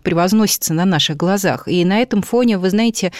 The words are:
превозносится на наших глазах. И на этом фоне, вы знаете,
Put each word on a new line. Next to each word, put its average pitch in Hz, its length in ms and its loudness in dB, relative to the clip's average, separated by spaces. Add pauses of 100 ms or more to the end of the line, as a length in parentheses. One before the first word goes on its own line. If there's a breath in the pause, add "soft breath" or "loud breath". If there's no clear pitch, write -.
превозносится 185 680 0
на 165 140 0
наших 160 320 0
глазах. 180 500 -2
И 175 160 0
на 196 160 2
этом 233 220 0
фоне, 233 340 2
вы 185 140 0
знаете, 208 500 0